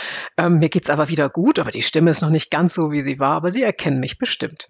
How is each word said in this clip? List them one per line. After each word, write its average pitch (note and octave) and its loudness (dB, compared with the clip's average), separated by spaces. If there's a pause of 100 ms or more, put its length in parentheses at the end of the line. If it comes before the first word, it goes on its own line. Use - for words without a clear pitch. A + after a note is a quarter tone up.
(380)
Ähm, E3+ 4
mir D#3 4
geht's - 0
aber D3 2
wieder D3+ 0
gut, A3+ 2
aber B2+ -4
die - -6
Stimme D#3+ 4
ist D3+ 0
noch D#3 0
nicht D#3 0
ganz E3 0
so, D#3 0
wie D3 -2
sie C#3 -4
war, C#3 0
aber E3 -2
Sie A#3+ -2
erkennen D3 -2
mich - -8
bestimmt. - -6